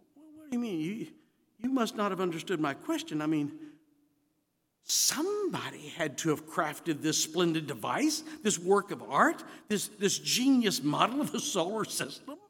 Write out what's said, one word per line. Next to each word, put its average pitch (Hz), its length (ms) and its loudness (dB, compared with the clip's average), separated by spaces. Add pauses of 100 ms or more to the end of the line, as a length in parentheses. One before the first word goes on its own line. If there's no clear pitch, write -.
(140)
what 302 360 -20
do 247 60 -2
you 240 60 0
mean? 196 180 -2
You, 180 260 -4 (520)
you 240 120 -2
must 240 240 4
not 208 160 2
have 185 120 0
understood 165 360 0
my 151 140 4
question. 170 480 -4
I 151 60 0
mean, 151 260 2 (1300)
somebody 226 1040 -2
had 151 300 -4
to 165 120 0
have 147 160 -2
crafted 151 560 -4
this 151 200 2
splendid 160 440 0
device, 139 580 -2 (180)
this 208 160 0
work 190 320 2
of 131 120 -8
art, 170 420 2 (240)
this, 208 200 -2
this - 300 0
genius 208 640 4
model 165 380 2
of 262 120 -2
the 233 80 -4
solar 196 440 -2
system." 165 520 -8 (140)